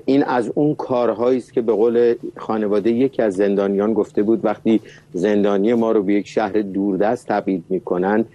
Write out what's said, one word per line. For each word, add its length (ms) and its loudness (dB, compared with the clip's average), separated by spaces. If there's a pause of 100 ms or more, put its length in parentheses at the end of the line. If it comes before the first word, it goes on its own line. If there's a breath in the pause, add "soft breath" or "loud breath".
این 180 2
از 320 -2
اون 200 2
کارهایی 600 0
است 160 -10
که 80 0
به 120 0
قول 420 4 (220)
خانواده 540 -2
یکی 300 0
از 120 0
زندانیان 600 0
گفته 300 -2
بود: 220 0
"وقتی 360 0 (320 loud breath)
زندانی 600 0
ما 180 0
رو 120 2
به 100 0
یک 140 -2
شهر 340 -2
دوردست 680 -2
تبعید 420 -2
می‌کنن، 640 -2